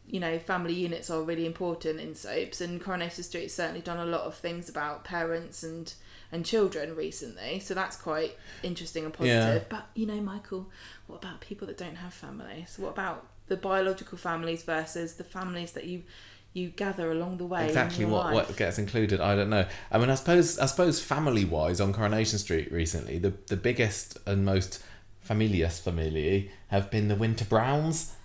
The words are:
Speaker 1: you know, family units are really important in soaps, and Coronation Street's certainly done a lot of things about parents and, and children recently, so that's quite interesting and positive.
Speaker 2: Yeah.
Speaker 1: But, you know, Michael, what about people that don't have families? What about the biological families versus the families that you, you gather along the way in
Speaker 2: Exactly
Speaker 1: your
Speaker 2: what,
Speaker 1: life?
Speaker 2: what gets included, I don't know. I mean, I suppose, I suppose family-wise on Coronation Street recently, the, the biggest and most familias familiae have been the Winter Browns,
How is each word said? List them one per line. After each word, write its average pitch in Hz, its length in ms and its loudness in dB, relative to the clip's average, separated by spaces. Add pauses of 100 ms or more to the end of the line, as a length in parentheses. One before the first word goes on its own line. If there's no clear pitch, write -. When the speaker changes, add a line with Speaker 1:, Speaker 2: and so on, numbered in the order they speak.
Speaker 1:
you 190 100 -4
know, 165 220 -2
family 175 340 -2
units 175 360 -4
are 160 120 -2
really 165 240 -2
important 165 540 -4
in 156 160 -10
soaps, - 440 -6
and 175 220 -6
Coronation 175 400 -6
Street's 170 320 -8
certainly 170 280 -4
done 170 160 -6
a 170 80 -4
lot 170 160 -2
of 127 120 -6
things 170 340 -8
about 147 360 -6
parents 165 580 -4
and, 165 320 -10 (380)
and 170 120 -4
children 165 520 2
recently, 139 640 -6
so - 120 -6
that's 185 220 -4
quite 160 420 -4 (280)
interesting 170 400 -6
and 156 100 -8
positive. 113 480 4
Speaker 2:
Yeah. - 60 -12
Speaker 1:
But, 214 260 -8
you 220 120 -2
know, 208 140 -4
Michael, 196 480 -8 (380)
what - 160 -16
about 180 180 -12
people 196 280 -12
that - 100 -12
don't 175 180 -10
have 180 180 -14
families? - 640 -14
What 196 120 -6
about 190 340 -6 (220)
the 190 100 0
biological 190 640 0
families 165 460 -2
versus 165 500 -4
the 175 100 -12
families 175 480 -6
that - 120 -10
you, 175 180 -8 (520)
you 180 140 -4
gather 185 420 -2
along 175 280 -2
the 175 80 -4
way 175 160 0
in 156 60 2
Speaker 2:
Exactly 127 320 2
Speaker 1:
your 107 100 2
Speaker 2:
what, 104 240 4
Speaker 1:
life? 107 140 4
Speaker 2:
what - 80 -6
gets 98 220 0
included, 104 420 2
I 98 140 6
don't 101 160 4
know. 98 160 6 (240)
I 110 80 6
mean, 123 120 6
I 135 40 6
suppose, 170 440 6
I 139 80 4
suppose 175 360 4
family-wise 98 800 4
on 98 140 4
Coronation 107 440 2
Street 82 320 0
recently, 80 480 0
the, 92 140 4 (160)
the 101 80 0
biggest 120 680 0
and 98 180 4
most 95 380 2 (400)
familias 101 580 2
familiae 82 720 2 (180)
have 98 220 2
been 107 180 2
the 104 80 4
Winter 113 300 2
Browns, 143 680 2 (100)